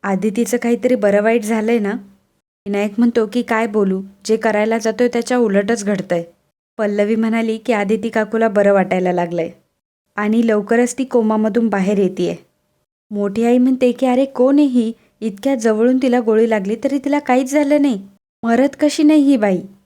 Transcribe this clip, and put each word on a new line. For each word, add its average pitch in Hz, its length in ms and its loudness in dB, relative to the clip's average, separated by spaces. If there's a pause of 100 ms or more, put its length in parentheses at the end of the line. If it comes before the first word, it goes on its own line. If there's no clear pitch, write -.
आदितीचं 208 540 -2
काहीतरी 240 380 0
बरं 202 260 2
वाईट 226 220 2
झालंय 220 360 0
ना?" 202 120 -2 (760)
विनायक 202 320 -4
म्हणतो 233 360 2
की, 240 80 -2
"काय 226 260 -2
बोलू? 196 340 -2 (240)
जे 220 120 0
करायला 220 400 0
जातोय 220 300 -2
त्याच्या 240 300 -2
उलटच 208 480 0
घडतंय." 196 380 -2 (540)
पल्लवी 208 380 0
म्हणाली 226 420 -2
की, 220 160 -4
"आदिती 208 360 -2
काकूला 220 380 -2
बरं 202 260 2
वाटायला 185 380 2
लागलंय 170 380 -2 (680)
आणि 220 320 0
लवकरच 233 500 0
ती 269 60 -4
कोमामधून 220 680 0
बाहेर 202 280 0
येतेय." 185 380 -2 (760)
मोठी 202 320 -4
आई 240 140 4
म्हणते 254 340 2
की, 240 140 -2
"अरे 254 200 2
कोण 269 340 2
आहे 294 80 4
ही? 233 260 0 (280)
इतक्या 220 340 -4
जवळून 226 420 2
तिला 254 220 2
गोळी 226 300 2
लागली 208 340 -2
तरी 269 140 0
तिला 285 220 -2
काहीच 262 320 0
झालं 294 300 2
नाही. 226 260 -2 (360)
मरत 247 260 2 (100)
कशी 302 240 0
नाही 302 180 6
ही 277 160 4
बाई?" 202 200 2 (280)